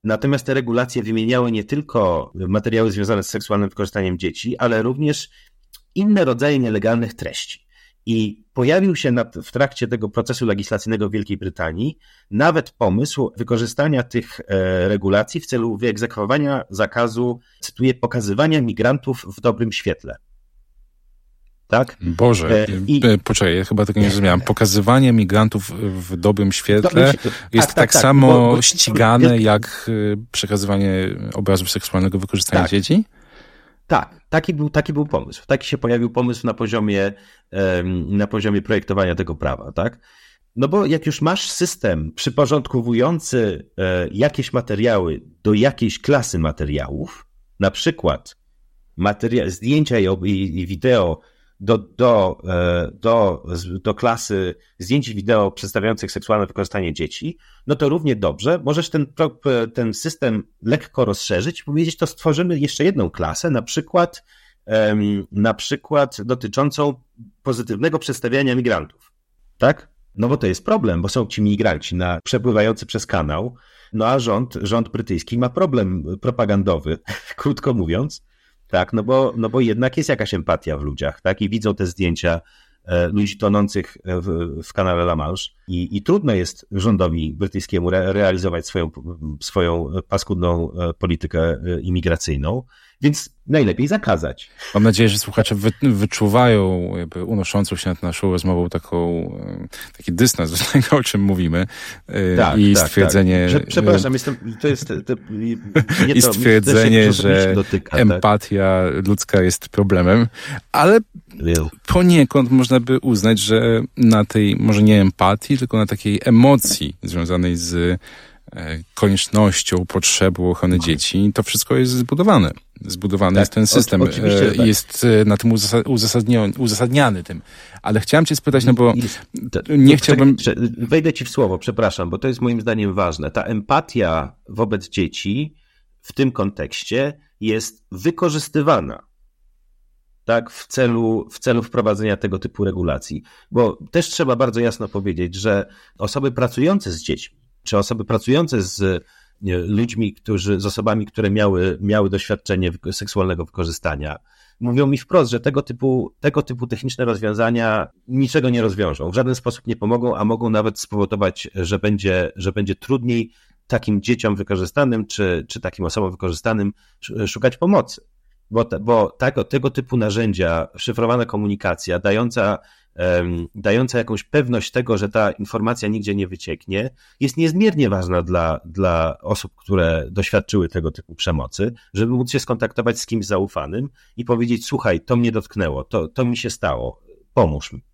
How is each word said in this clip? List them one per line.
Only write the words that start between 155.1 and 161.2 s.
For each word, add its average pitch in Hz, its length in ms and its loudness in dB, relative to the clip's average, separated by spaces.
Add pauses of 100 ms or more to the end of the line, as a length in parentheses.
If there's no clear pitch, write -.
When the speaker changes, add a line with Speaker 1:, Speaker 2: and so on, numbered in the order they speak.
Speaker 1:
że 117 100 -2
tego 139 220 -2
typu, 127 580 -2
tego 147 220 0
typu 123 240 -8
techniczne 123 380 -6
rozwiązania 110 840 0 (200)
niczego 131 420 0
nie 120 120 2
rozwiążą, 90 480 -2
w 92 40 -8
żaden 123 200 0
sposób - 320 -6
nie 117 100 -4
pomogą, 117 400 -2
a 107 80 -2
mogą 117 260 0
nawet 107 300 0
spowodować, 101 760 -4